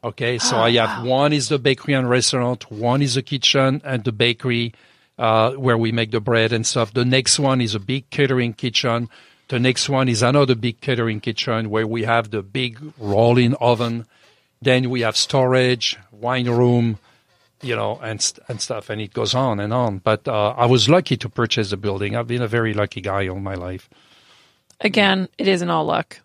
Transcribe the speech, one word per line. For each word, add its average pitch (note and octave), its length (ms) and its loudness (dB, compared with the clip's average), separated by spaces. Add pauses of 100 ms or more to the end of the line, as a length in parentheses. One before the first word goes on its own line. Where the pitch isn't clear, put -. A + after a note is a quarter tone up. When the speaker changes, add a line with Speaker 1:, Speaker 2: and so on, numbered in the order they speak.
Speaker 1:
Okay, A#2+ 340 -4
so - 200 -2
Speaker 2:
Oh, A2 40 4
Speaker 1:
I A#2 120 6
have A#2 300 2
Speaker 2:
wow. A#2+ 60 -4 (140)
Speaker 1:
one D3 100 2
is C#3+ 160 -2
the D3+ 80 0
bakery C3+ 380 0
and C3 120 0
restaurant, B2 640 0
one A#2+ 300 0
is C3 140 0
the C3+ 80 -2
kitchen C3+ 600 0
and B2+ 200 -6
the B2+ 80 -2
bakery, A#2 640 -2 (440)
uh, A2+ 360 2
where B2+ 240 0
we A2+ 140 0
make A2+ 200 -2
the A2+ 100 0
bread A2+ 320 2
and A2+ 140 -2
stuff. A2+ 260 -2
The B2 100 0
next B2+ 360 2
one C3 220 2
is G#2+ 120 -2
a A2 60 -4
big B2 320 -8
catering B2+ 420 0
kitchen. A#2 560 -2 (380)
The B2+ 120 -2
next B2+ 300 2
one C3 180 2
is A#2 140 0
another C3 320 4
big A2+ 280 -4
catering A2+ 380 -2
kitchen A2+ 520 -4
where A2 160 0
we A2+ 160 -4
have A2+ 260 0
the G#2 140 -6
big A#2 340 -6 (220)
rolling A#2 560 4
oven. A#2 500 0 (560)
Then B2+ 300 2
we B2+ 100 -2
have A2 160 0
storage, B2+ 800 0 (140)
wine A#2+ 380 -4
room, A#2+ 500 2 (640)
you A#2+ 120 -4
know, A2 280 -4
and A2 180 -6
st-, - 260 -6
and A#2 140 -8
stuff, A2 300 -8
and G#2+ 100 -6
it G2+ 120 -12
goes A2 200 -4
on B2 260 0
and G#2 140 -4
on. A#2 240 -2
But, G#2+ 300 -2
uh, A2 280 0
I A#2+ 120 4
was A#2+ 200 4
lucky D3+ 300 4
to - 100 -8
purchase G#2+ 440 -2
the G2+ 60 -6
building. G2+ 380 -4
I've A#2 120 -4
been B2 160 -4
a A#2 40 -4
very A2+ 280 0
lucky G2+ 260 -2
guy G2 260 -2
all F#2 120 -6
my G2 160 -6
life. F#2 340 -10 (920)
Speaker 2:
Again, F#3+ 480 2 (120)
it F#3+ 80 0
isn't F3 220 2
all D#3+ 160 0
luck. - 400 -4